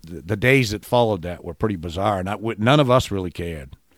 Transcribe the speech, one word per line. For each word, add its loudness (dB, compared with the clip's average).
the -8
days 4
that -6
followed 2
that -8
were -8
pretty -2
bizarre, -2
and -4
I -2
w-, -4
none 4
of 4
us 4
really -4
cared. -8